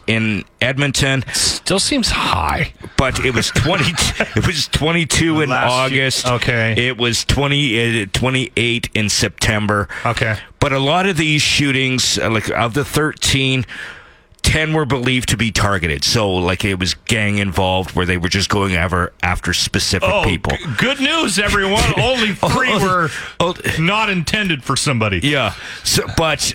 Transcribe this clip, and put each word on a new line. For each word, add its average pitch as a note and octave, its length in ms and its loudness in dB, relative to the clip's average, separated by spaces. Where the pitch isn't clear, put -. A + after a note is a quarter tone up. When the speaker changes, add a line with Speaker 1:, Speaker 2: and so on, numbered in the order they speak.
Speaker 1:
in A2 380 0
Edmonton. C3+ 720 0
Speaker 2:
Still - 480 -2
seems C4+ 300 0
high. - 640 0
Speaker 1:
But C3 260 2
it C3 100 2
was A2 160 0
twenty, F3+ 420 2
Speaker 2:
<laughs> - 260 -2
Speaker 1:
it - 100 2
was D#3 220 -2
twenty-two D#3+ 720 2
in D3 80 2
Speaker 2:
Last B2+ 420 0
year. C3+ 140 0
Speaker 1:
August. B2+ 220 -2
Speaker 2:
Okay. A#2 500 0
Speaker 1:
It B2 220 0
was A#2 260 0
twenty, A#2+ 760 2
uh, F#2+ 100 -4
twenty-eight A#2+ 800 0
in G#2+ 160 -2
September. G#2 800 0
Speaker 2:
Okay. A2+ 320 0
Speaker 1:
But C#3+ 140 2
a C3+ 40 2
lot D#3+ 280 2
of F#3+ 100 0
these D3+ 240 2
shootings, C3 800 0
uh, F2 100 0
like, A2 220 0
of A2+ 240 0
the C#3 100 0
thirteen, C3+ 800 0
ten D#3 300 2
were D#3 120 2
believed B2+ 440 0
to - 80 0
be A2 160 0
targeted. F2 500 0
So, G#2+ 300 2
like, F2+ 320 0
it F#2+ 160 0
was F2+ 140 -2
gang G#2 440 -2
involved F#2 560 0
where F#2 120 2
they F2+ 100 0
were F2+ 140 -2
just G2 180 0
going G2 260 0
ever F2 380 0
after F#2 300 0
specific - 600 0
Speaker 2:
Oh, F#3 120 2
Speaker 1:
people. A2+ 320 0
Speaker 2:
g-, - 80 -8
good C#4 220 0
news, C4+ 380 0
everyone. G3+ 520 2
Speaker 1:
<laughs> - 100 0
Speaker 2:
Only A3+ 420 2
Speaker 1:
Oh, E3 60 2
Speaker 2:
three B3+ 240 2
Speaker 1:
oh, G3+ 120 2
Speaker 2:
were F3+ 260 2
Speaker 1:
oh. F3 160 0
Speaker 2:
not G#3 320 2
intended F3+ 540 0
for C#3 100 0
somebody. G#2+ 480 0
Speaker 1:
Yeah. C3+ 320 0
So, - 200 0
but, D#3 380 0